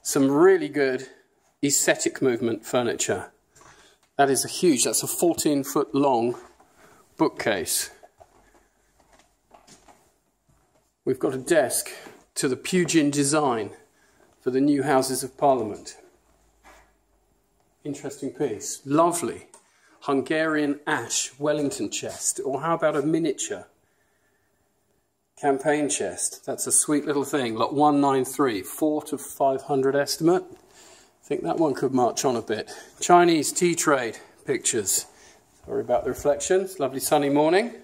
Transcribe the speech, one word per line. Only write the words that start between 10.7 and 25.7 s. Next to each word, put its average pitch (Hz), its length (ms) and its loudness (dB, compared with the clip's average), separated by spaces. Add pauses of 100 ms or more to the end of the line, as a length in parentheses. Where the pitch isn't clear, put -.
We've 131 160 -2
got 151 140 -2
a 131 60 -6
desk 135 500 0 (460)
to 151 120 -2
the 127 80 0
Pugin 160 560 2
design 139 600 0 (680)
for 127 120 -4
the 131 100 2
new 143 220 2
Houses 131 400 0
of - 140 -12
Parliament. 123 600 0 (1900)
Interesting - 460 -10
piece. - 560 -6
Lovely 143 640 0 (540)
Hungarian 147 840 0
ash 131 540 -4
Wellington 147 500 -2
chest. - 560 -6
Or 131 160 -4
how 165 140 0
about 156 200 0
a 143 60 0
miniature 151 680 -2 (1700)
campaign 143 460 0